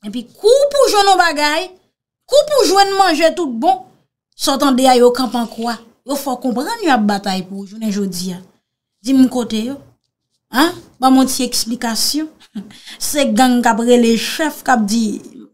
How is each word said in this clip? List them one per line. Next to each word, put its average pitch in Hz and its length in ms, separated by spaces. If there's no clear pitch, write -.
Epi 214 240
kou 539 460
pou 539 180
jwenn 403 160
nou 381 120
bagay, 311 500
kou 587 220
pou 466 160
jwenn 392 320
manje 330 380
tout 320 140
bon, 370 220
sòtande 262 500
a 254 120
yo 240 160
kanpan 247 340
kwa? 233 260
Yo 269 80
fò 269 240
konprann 294 440
yo 330 100
ap 220 140
batay 196 400
pou 196 180
jounen 214 260
jodi 185 440
a. 185 60
Di 262 120
m 262 160
kote 226 340
yo. 269 100
Hein? 302 180
Ba 262 140
moun 262 160
ti - 160
eksplikasyon. 240 840
<laughs> 202 80
Se 294 160
gang 247 260
k 233 120
ap 214 100
rele 240 320
chèf - 480
k - 80
ap 233 160
di, 220 320